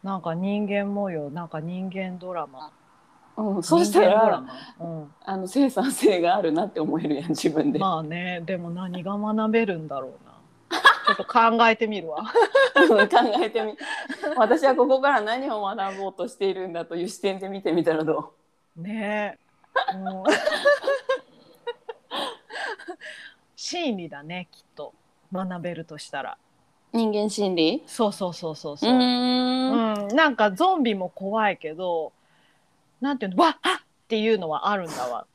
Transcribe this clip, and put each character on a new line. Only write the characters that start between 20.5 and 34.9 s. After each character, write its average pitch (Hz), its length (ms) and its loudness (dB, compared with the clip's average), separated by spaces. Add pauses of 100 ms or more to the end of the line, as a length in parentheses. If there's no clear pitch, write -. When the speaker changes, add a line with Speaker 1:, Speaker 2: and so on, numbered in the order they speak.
Speaker 1:
心 302 420 -4
理 175 120 -10
だ 143 160 -14
ね、 175 260 -10
き - 120 -20
っ - 20 -20 (100)
と。 147 200 -14 (380)
学 185 300 -6
べ 175 100 -6
る 165 120 -10
と 151 120 -16
し - 140 -16
た 139 120 -6
ら。 - 160 -10 (540)
Speaker 2:
人 226 180 0
間 208 200 0
心 196 240 -2
理？ 170 320 2
Speaker 1:
そ 220 220 0
う 202 40 -2
そ 190 180 -4
う 165 40 -10
そ 165 160 -8
う 151 60 -10
そ 147 160 -10
う 147 40 -12
そ - 100 0
う。 233 40 6
Speaker 2:
う - 20 8
ー 254 60 6
ん。 247 1080 2
Speaker 1:
う 208 40 -4
ん、 254 40 2
な 320 120 6
ん 247 80 0
か 208 140 4
ゾ 349 260 2
ン 302 60 2
ビ 233 120 2
も 185 140 -4
怖 202 420 -2
い 175 60 -4
け 156 160 -10
ど、 165 400 -4 (880)
な 277 140 -2
ん 247 40 -6
て 220 60 -4
い 190 60 -4
う 180 40 -8
の、 190 80 4
わ 339 60 6
っ！ - 140 0
あ 359 140 0
っ！ - 40 -12
っ - 20 -20 (260)
て 226 100 0
い 220 160 2
う 202 40 0
の 170 120 -4
は 151 180 -2
あ 208 80 2
る 175 140 -6